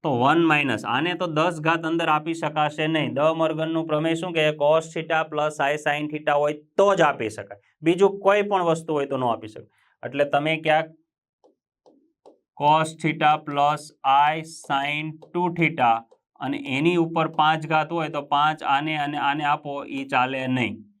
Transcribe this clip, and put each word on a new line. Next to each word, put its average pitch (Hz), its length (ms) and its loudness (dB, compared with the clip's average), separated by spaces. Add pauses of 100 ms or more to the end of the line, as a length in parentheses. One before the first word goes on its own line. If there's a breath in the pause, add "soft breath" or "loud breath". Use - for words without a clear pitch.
તો 160 60 -2 (100)
વન 156 260 4
માઇનસ, 143 400 0
આને 143 280 -2
તો 175 140 -4
દસ 160 340 0
ઘાત 165 240 0
અંદર 165 220 -2
આપી 156 260 0
શકાશે 156 540 -2
નહીં. 143 260 0
દ 131 60 -2
મોર્ગનનું 160 680 0
પ્રમેય 160 280 0
શું 175 180 -8
કહે? 156 180 2
Cos 156 340 2 (120)
theta 160 340 -2
plus 151 280 -2 (120)
I 151 40 0
sin 151 320 -2
theta 151 240 -4
હોય 147 220 2 (240)
તો 196 180 6
જ 175 60 2
આપી 139 280 2
શકાય, 101 300 -14 (220)
બીજું 190 380 4
કોઈ 196 220 4
પણ 202 220 0
વસ્તુ 165 300 0
હોય 143 120 0
તો 135 120 -4
ન 131 60 -2
આપી 110 240 -2
શકાય. 113 200 -16 (380)
એટલે 139 200 0
તમે 147 320 0
ક્યાંક 156 280 2 (1800)
cos 156 340 2 (100)
theta 156 260 2 (120)
plus 147 380 0 (500)
I 160 100 -4
sin 151 680 -6 (220)
ટુ 175 140 -2 (140)
theta 160 300 2 (480)
અને 135 260 -6
એની 143 300 0
ઉપર 165 320 0
પાંચ 156 400 0
ઘાત 156 240 0
હોય 160 180 -4
તો 143 120 -6
પાંચ 147 420 0
આને 151 340 0
અને 147 200 -4
આને 143 260 -2
આપો, 147 420 -4
ઈ 139 200 -8
ચાલે 131 420 0
નહીં. 117 360 -2 (180)